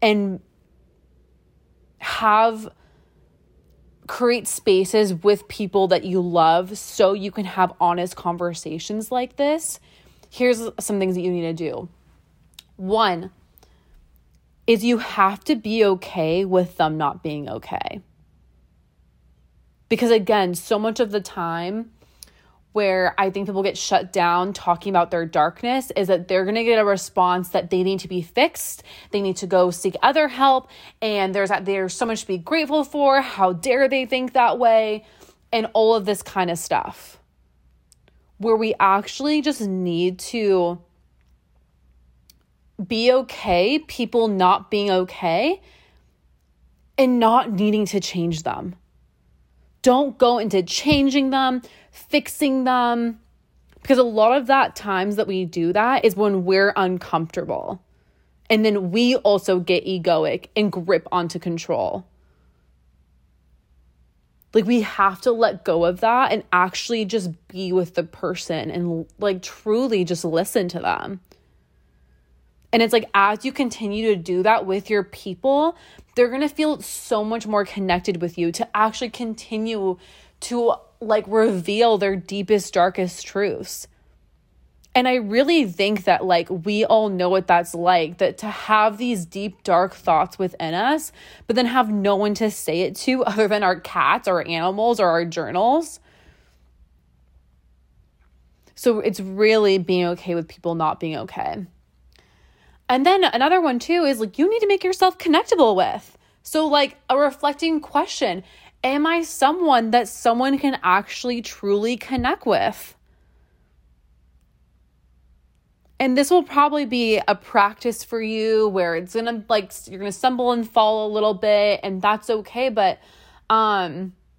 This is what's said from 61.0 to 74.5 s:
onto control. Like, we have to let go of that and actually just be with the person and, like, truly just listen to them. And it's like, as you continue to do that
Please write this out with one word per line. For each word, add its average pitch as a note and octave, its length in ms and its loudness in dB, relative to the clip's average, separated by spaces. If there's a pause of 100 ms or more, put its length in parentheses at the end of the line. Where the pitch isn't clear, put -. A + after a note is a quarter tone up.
onto F3 280 -4
control. E3 680 -6 (2500)
Like, G#3+ 120 4
we A#3+ 160 2
have G3 400 0
to B3 100 2
let A3 320 0
go E3+ 220 2
of F3+ 140 -2
that A#3+ 300 2
and A3+ 220 -2
actually F#3+ 540 0
just F#3 240 -4 (180)
be F#3 240 -6
with F3+ 220 0
the F3 80 -2
person E3 680 -6
and, E3+ 360 -4 (120)
like, G3 240 -2
truly A3 600 -2
just E3+ 200 -4
listen F3+ 440 -2
to F3 100 -8
them. - 420 -6 (1500)
And A3+ 100 4
it's A3+ 100 0
like, A3+ 220 2
as G3+ 300 2
you C4+ 80 -6
continue A3+ 560 -4
to G#3 80 4
do F3+ 260 -2
that G#3+ 220 2